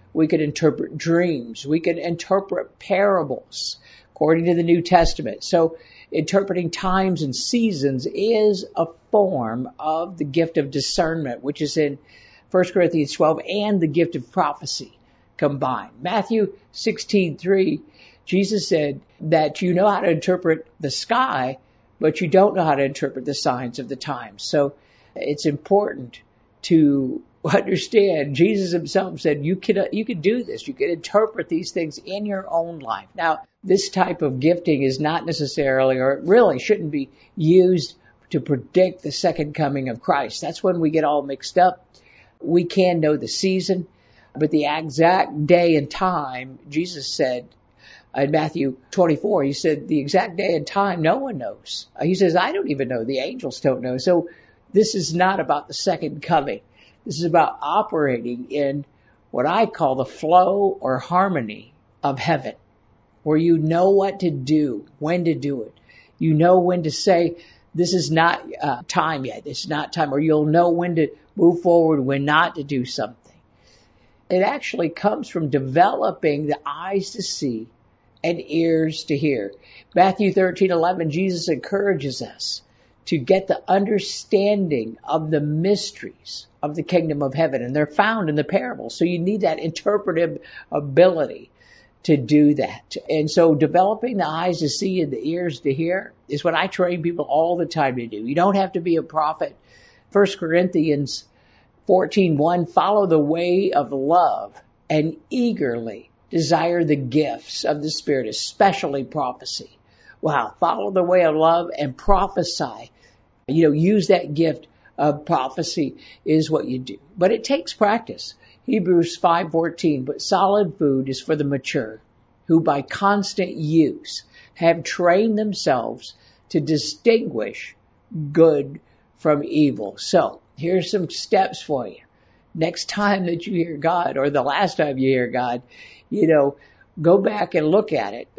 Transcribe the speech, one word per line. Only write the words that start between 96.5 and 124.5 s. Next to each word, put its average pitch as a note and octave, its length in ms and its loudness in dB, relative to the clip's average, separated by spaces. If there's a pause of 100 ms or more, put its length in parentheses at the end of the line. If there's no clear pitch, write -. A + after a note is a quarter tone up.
I E3+ 120 2
train F3 360 -2
people E3+ 240 -4
all E3 300 0
the E3+ 100 -2
time C#3 300 -2
to A#2+ 100 -6
do. A2+ 100 -12
You A#2 180 -6
don't F#3+ 220 2
have F#3+ 160 -2
to F3+ 80 -4
be E3+ 160 0
a D#3 60 0
prophet. D#3 540 -4 (540)
First G3+ 280 2
Corinthians D#3+ 880 0 (600)
fourteen F#3 520 4
one, E3+ 280 2
"Follow G3 400 2
the D#3+ 120 4
way F3 540 0
of C#3 200 0
love C3+ 640 0 (340)
and D#3 280 0 (120)
eagerly C3+ 800 -4 (200)
desire E3 540 2
the D3 120 2
gifts C3 680 -2
of D3 180 -2
the D#3 80 -4
Spirit, C3 380 -2
especially D3 760 0
prophecy." - 760 -8 (420)
Wow. C#3 380 0
Follow F3+ 320 0
the F#3+ 120 2
way F3 220 4
of D#3 100 4
love E3 440 4
and C#3+ 180 -4
prophesy. E3+ 920 0 (580)
You D#3+ 200 6
know, C#3+ 40 4
use F3+ 360 2
that F3 240 2
gift D#3+ 340 -2 (300)
of D3 300 0
prophecy C#3+ 720 -4 (280)
is D#3 260 2
what D3+ 160 0
you B2+ 120 -6
do. - 200 -12 (200)
But F#3+ 140 4
it - 120 -2
takes D4 300 -4
practice. - 600 -2 (300)
Hebrews F3 520 2
five E3+ 340 2
fourteen, D#3+ 540 0
"But C#3 180 -8
solid G3 560 2
food C3+ 320 0
is C3 100 -6
for D#3+ 160 -2
the D3 80 -2
mature, C3 560 -4 (460)
who E3 140 4
by D3 200 0
constant G3 760 -2
use D#3 680 0 (320)